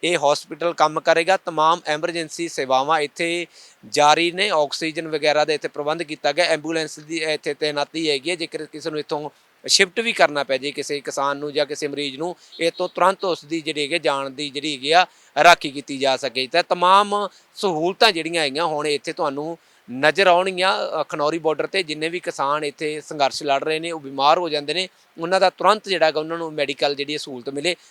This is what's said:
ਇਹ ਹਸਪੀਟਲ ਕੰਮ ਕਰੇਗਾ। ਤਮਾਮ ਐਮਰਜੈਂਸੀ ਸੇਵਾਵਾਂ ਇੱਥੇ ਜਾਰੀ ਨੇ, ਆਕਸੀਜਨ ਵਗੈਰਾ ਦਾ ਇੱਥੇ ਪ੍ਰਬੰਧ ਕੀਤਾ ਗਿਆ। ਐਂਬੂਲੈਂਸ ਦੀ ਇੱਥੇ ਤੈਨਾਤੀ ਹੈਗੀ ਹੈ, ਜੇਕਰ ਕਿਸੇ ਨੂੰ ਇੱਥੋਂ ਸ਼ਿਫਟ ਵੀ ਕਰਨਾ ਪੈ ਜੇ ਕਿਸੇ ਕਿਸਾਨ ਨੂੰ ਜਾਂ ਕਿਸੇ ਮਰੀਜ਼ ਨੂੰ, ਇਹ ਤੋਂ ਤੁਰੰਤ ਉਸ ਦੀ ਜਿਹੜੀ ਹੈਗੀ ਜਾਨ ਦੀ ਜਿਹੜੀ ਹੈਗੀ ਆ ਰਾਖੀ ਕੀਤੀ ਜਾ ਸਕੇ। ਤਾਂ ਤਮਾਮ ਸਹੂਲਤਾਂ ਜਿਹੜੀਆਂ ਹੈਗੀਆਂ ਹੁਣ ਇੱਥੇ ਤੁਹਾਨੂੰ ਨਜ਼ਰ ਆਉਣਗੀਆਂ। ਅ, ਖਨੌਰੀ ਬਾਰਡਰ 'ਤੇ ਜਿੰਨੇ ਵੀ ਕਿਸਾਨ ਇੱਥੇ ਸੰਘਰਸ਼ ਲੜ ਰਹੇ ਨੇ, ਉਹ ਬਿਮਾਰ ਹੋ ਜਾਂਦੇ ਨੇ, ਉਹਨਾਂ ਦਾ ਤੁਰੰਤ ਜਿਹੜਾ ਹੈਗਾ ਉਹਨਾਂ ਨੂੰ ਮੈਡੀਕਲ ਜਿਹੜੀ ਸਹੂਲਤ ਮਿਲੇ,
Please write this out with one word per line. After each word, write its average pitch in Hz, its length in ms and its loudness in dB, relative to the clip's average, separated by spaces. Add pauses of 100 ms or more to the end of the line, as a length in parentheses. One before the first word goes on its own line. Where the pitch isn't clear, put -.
ਇਹ 170 140 2
ਹਸਪੀਟਲ 151 560 0
ਕੰਮ 156 260 2
ਕਰੇਗਾ। 170 380 4
ਤਮਾਮ 165 480 2
ਐਮਰਜੈਂਸੀ 165 640 -4
ਸੇਵਾਵਾਂ 139 520 0
ਇੱਥੇ 170 460 -4 (440)
ਜਾਰੀ 151 420 4
ਨੇ, 190 180 -2
ਆਕਸੀਜਨ 160 580 -2
ਵਗੈਰਾ 151 380 2
ਦਾ 151 80 0
ਇੱਥੇ - 140 -4
ਪ੍ਰਬੰਧ 151 360 -4
ਕੀਤਾ 147 280 -4
ਗਿਆ। 170 140 2
ਐਂਬੂਲੈਂਸ 156 540 -2
ਦੀ 156 180 -10
ਇੱਥੇ 156 360 -4
ਤੈਨਾਤੀ 151 560 -4
ਹੈਗੀ 139 200 -2
ਹੈ, 180 60 -2
ਜੇਕਰ 156 300 -8
ਕਿਸੇ 151 240 -10
ਨੂੰ 151 100 -6
ਇੱਥੋਂ 147 300 -6 (380)
ਸ਼ਿਫਟ 190 320 2
ਵੀ 226 140 -2
ਕਰਨਾ 147 300 4
ਪੈ 135 140 -2
ਜੇ 139 140 -4
ਕਿਸੇ 143 280 -6
ਕਿਸਾਨ 143 380 -2
ਨੂੰ 143 160 -8
ਜਾਂ 147 120 0
ਕਿਸੇ 151 220 -6
ਮਰੀਜ਼ 139 300 -6
ਨੂੰ, 170 180 -6 (240)
ਇਹ 165 180 0
ਤੋਂ 180 180 -2
ਤੁਰੰਤ 190 300 2
ਉਸ 160 200 -2
ਦੀ 160 160 -6
ਜਿਹੜੀ 147 220 -4
ਹੈਗੀ 160 160 -2
ਜਾਨ 139 360 -2
ਦੀ 143 140 -8
ਜਿਹੜੀ 143 260 -6
ਹੈਗੀ 131 160 -2
ਆ 175 140 6 (380)
ਰਾਖੀ 165 280 6
ਕੀਤੀ 139 260 -10
ਜਾ 131 200 2
ਸਕੇ। 127 300 -4
ਤਾਂ 170 220 2
ਤਮਾਮ 196 580 4 (280)
ਸਹੂਲਤਾਂ 190 560 2
ਜਿਹੜੀਆਂ 165 300 -2
ਹੈਗੀਆਂ 147 240 -2
ਹੁਣ 151 220 -2
ਇੱਥੇ 151 260 -4
ਤੁਹਾਨੂੰ 156 440 -4 (340)
ਨਜ਼ਰ 151 360 4
ਆਉਣਗੀਆਂ। 185 760 2
ਅ, - 20 0
ਖਨੌਰੀ 156 340 -2
ਬਾਰਡਰ 156 260 -2
'ਤੇ 165 200 -2
ਜਿੰਨੇ 151 260 -6
ਵੀ 175 100 -6
ਕਿਸਾਨ 151 440 -2
ਇੱਥੇ 151 380 -6
ਸੰਘਰਸ਼ 156 420 -2
ਲੜ 139 200 0
ਰਹੇ 156 160 -2
ਨੇ, 170 120 -8
ਉਹ 165 80 -8
ਬਿਮਾਰ 139 380 2
ਹੋ 175 120 -2
ਜਾਂਦੇ 147 240 -4
ਨੇ, 185 140 -4 (300)
ਉਹਨਾਂ 175 220 0
ਦਾ 185 100 6
ਤੁਰੰਤ 196 400 0
ਜਿਹੜਾ 160 160 2
ਹੈਗਾ 151 140 2
ਉਹਨਾਂ 165 180 -6
ਨੂੰ 165 160 -8
ਮੈਡੀਕਲ 143 420 -2
ਜਿਹੜੀ 143 220 -6
ਸਹੂਲਤ 131 320 -10
ਮਿਲੇ, 147 260 -2 (160)